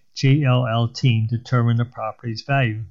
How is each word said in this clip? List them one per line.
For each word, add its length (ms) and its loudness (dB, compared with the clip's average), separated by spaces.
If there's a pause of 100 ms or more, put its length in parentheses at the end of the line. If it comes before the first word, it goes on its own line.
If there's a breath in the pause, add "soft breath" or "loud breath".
(160)
J 300 2
L 200 2
L 220 0
team 400 0
determined 500 0
the 80 -2
property's 560 -10
value, 500 -2